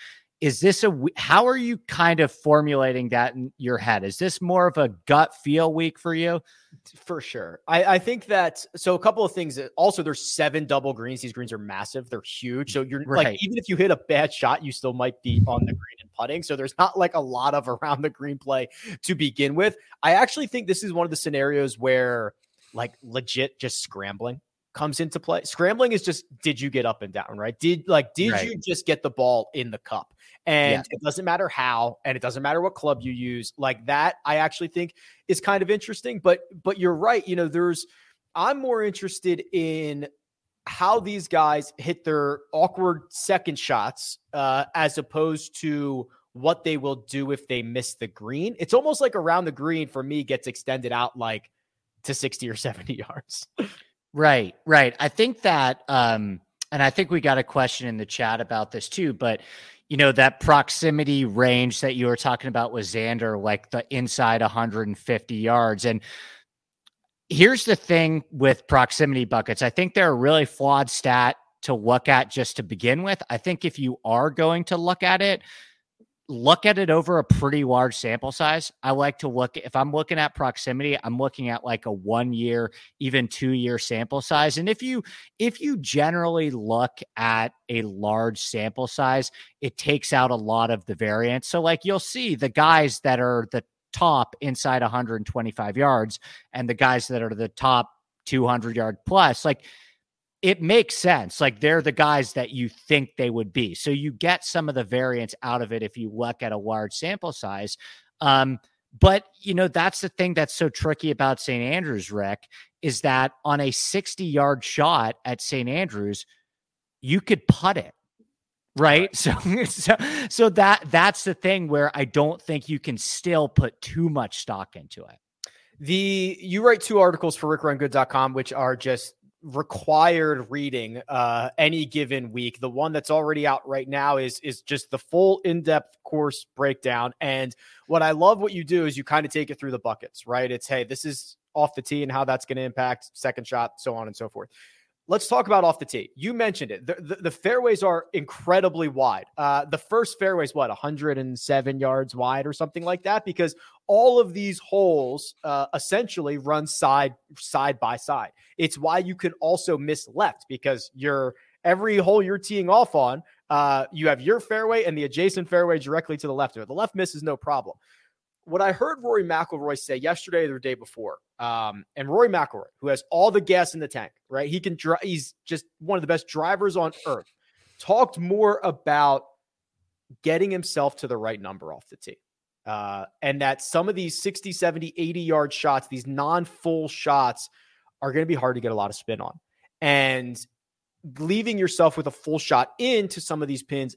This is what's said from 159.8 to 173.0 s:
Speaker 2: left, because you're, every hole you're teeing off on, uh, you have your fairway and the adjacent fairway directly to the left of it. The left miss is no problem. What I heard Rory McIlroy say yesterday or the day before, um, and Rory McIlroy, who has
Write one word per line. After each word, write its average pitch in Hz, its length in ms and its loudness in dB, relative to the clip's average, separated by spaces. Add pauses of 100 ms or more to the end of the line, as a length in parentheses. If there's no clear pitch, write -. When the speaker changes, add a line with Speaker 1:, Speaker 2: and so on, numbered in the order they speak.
Speaker 2:
left, 170 340 -2
because 131 460 -4
you're, 135 420 -2 (300)
every 196 320 2
hole 196 260 6
you're 190 140 -2
teeing 190 320 -4
off 220 260 6
on, 135 280 0 (260)
uh, 139 420 2
you 156 160 -2
have 135 140 2
your 208 180 2
fairway 220 460 0
and 156 120 -2
the 147 60 -4
adjacent 175 460 -2
fairway 175 300 4
directly 156 360 -4
to 147 120 -8
the 139 60 -4
left 135 220 -2
of 110 80 -12
it. 104 60 -14
The 131 40 -12
left 208 220 -4
miss 185 180 -4
is 151 100 -14
no 151 120 -4
problem. 131 400 -6 (680)
What 175 160 -2
I 196 120 4
heard 285 280 -2
Rory 226 220 2
McIlroy 160 540 -2
say - 180 -6
yesterday 165 500 0
or 139 100 -4
the 127 40 -10
day 131 140 -4
before, 110 440 -12 (220)
um, 113 460 -4 (100)
and 139 140 -8
Rory 220 180 6
McIlroy, 156 380 -2 (160)
who 143 80 -2
has 135 200 0